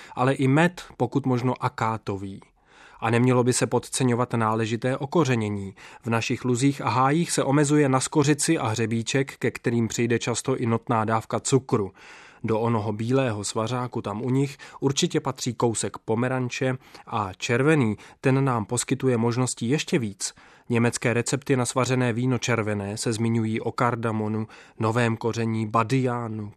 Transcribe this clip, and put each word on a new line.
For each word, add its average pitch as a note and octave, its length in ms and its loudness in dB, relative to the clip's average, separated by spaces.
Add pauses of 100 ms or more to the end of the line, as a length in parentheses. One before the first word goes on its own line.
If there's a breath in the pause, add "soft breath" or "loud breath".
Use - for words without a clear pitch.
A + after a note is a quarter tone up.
(140 loud breath)
ale C3 200 2
i C3+ 140 2
med, E3 340 2 (140)
pokud C3 300 -2
možno B2 340 0
akátový. G#2 800 -4 (600 loud breath)
A A2+ 100 0
nemělo B2 340 6
by B2 80 4
se A#2+ 140 0
podceňovat B2 680 0
náležité A2+ 640 0
okořenění. A2+ 800 0 (280 loud breath)
V A#2 80 -4
našich A2+ 340 -2
luzích B2+ 380 0
a - 60 -2
hájích C#3 420 2
se C3+ 140 0
omezuje C#3+ 440 4
na C3 120 4
skořici D3+ 580 2
a B2 100 -2
hřebíček, A2+ 680 -2
ke A#2+ 140 -2
kterým A#2 380 0
přijde A#2+ 300 0
často B2 380 -2
i B2 100 -4
notná A2+ 380 2
dávka A2+ 360 0
cukru. A#2+ 520 0 (520 loud breath)
Do A2 160 0
onoho A2 320 0
bílého A2+ 520 0
svařáku A#2 580 -4
tam G#2+ 200 -6
u B2 80 -2
nich C#3 260 0 (240 loud breath)
určitě C#3 400 0
patří B2+ 340 -4
kousek A2 440 -2
pomeranče B2+ 800 -2 (280 loud breath)
a G#2 300 -4
červený, B2 600 2 (240 loud breath)
ten C3+ 240 2
nám A#2+ 200 0
poskytuje B2 520 0
možností A#2+ 520 0
ještě D#3+ 300 0
víc. G#2+ 360 -6 (340 loud breath)
Německé A#2 460 2
recepty B2+ 420 0
na B2 100 0
svařené B2+ 460 0
víno B2 260 0
červené G#2 580 -2
se A#2+ 160 -2
zmiňují A2+ 480 0
o A#2 120 -4
kardamonu, A2 720 -2 (320 loud breath)
novém A2+ 380 2
koření, A2+ 500 -2
badiánu, A2+ 920 -2